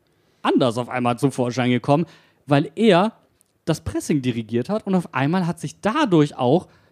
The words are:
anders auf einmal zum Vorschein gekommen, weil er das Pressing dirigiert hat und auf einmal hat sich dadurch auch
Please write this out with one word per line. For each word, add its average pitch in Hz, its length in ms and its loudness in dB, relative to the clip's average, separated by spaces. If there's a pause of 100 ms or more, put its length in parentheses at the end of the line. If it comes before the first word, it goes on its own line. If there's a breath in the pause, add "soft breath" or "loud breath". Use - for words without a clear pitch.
(420)
anders 143 340 2
auf 120 140 -6
einmal 123 280 -2
zum 135 140 0
Vorschein 123 380 -2
gekommen, 139 340 2 (400 soft breath)
weil 139 320 2
er 202 360 4 (520)
das 160 160 -2
Pressing 180 400 -4
dirigiert 117 480 -4
hat 208 180 -6
und 196 80 -2
auf 175 200 -2
einmal 160 320 0
hat 170 140 -6
sich - 200 -12
dadurch 190 560 2
auch 131 320 0 (240 soft breath)